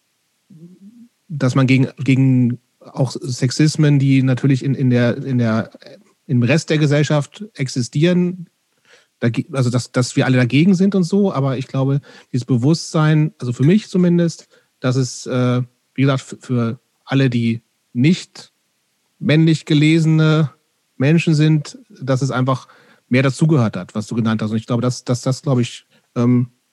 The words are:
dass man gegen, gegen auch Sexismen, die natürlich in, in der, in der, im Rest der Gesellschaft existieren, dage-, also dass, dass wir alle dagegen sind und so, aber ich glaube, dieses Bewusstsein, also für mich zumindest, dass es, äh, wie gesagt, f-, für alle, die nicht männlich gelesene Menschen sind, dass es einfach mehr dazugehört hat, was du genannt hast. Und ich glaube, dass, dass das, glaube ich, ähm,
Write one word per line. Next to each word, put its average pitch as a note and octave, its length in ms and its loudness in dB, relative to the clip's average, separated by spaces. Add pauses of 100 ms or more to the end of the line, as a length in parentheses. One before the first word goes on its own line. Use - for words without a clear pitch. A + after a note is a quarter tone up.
(1300)
dass C3+ 260 -4
man C3+ 100 2
gegen, B2+ 220 2 (160)
gegen B2+ 560 2 (220)
auch C3 300 -6
Sexismen, D3 880 0
die C3+ 240 2
natürlich B2+ 400 0
in, C3+ 120 -2
in C3 140 0
der, A#2+ 340 2
in C3+ 140 -4
der, A2+ 320 -2 (580)
im B2 160 2
Rest C#3 260 0
der D#3 80 2
Gesellschaft D3 760 0
existieren, F3 920 -2 (720)
dage-, A#2+ 340 -2
also B2+ 160 0
dass, A#2+ 220 -4
dass B2+ 240 -2
wir C#3 100 2
alle C3 120 2
dagegen C#3 380 2
sind F#3+ 200 0
und F#3+ 80 2
so, G3 280 0
aber C3+ 260 -2
ich B2+ 100 -8
glaube, C3+ 340 -2 (300)
dieses A#2+ 140 -6
Bewusstsein, D#3 920 0
also B2 140 -6
für B2+ 100 -2
mich F#3 260 2
zumindest, F3 580 0 (320)
dass B2+ 160 -2
es, C3 320 -4
äh, B2 340 0 (320)
wie - 80 -4
gesagt, C3+ 200 0
f-, - 200 -16
für A#2+ 380 -4 (260)
alle, C3+ 240 0
die A#2 320 -2 (320)
nicht - 580 -2 (680)
männlich D#3+ 460 2
gelesene D#3 840 2 (480)
Menschen D#3 380 2
sind, D#3 420 0 (120)
dass C3 320 -4
es C3+ 100 -4
einfach B2+ 360 -2 (420)
mehr B2 140 2
dazugehört C#3 540 0
hat, F2+ 160 -12
was G#2+ 140 -6
du - 80 -8
genannt A2 260 -2
hast. G#2+ 100 -4
Und A2+ 60 -4
ich A2 80 -6
glaube, A#2 160 -4
dass, B2 220 -4
dass - 180 -4
das, C3+ 200 -4
glaube B2+ 200 0
ich, - 240 -8 (300)
ähm, B2 320 2 (260)